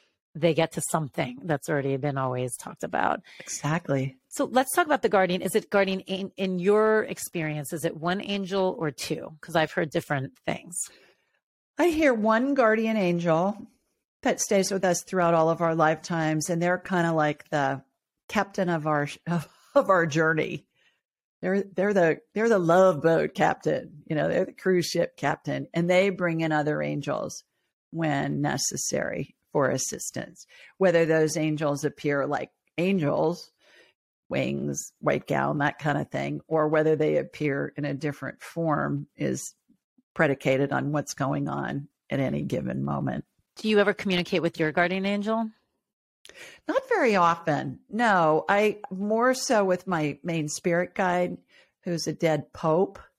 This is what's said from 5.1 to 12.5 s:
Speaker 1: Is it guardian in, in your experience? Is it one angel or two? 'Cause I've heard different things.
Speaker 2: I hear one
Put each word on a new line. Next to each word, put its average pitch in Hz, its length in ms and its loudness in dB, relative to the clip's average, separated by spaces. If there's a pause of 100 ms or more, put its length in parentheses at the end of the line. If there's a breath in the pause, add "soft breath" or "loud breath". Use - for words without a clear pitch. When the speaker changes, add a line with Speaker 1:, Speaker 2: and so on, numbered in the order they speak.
Speaker 1:
Is - 120 -4
it 214 160 -2
guardian 190 300 2
in, 185 360 -8
in 185 220 -2
your 214 460 4
experience? 151 680 -6
Is 151 120 -6
it 165 120 -4
one 175 240 -4
angel 190 560 -2
or 156 140 -2
two? - 400 -8 (100)
'Cause 165 140 -14
I've 156 160 4
heard 165 200 -2
different 143 540 -4
things. - 300 -8 (1040 soft breath)
Speaker 2:
I 311 120 4
hear 311 220 4
one 226 420 2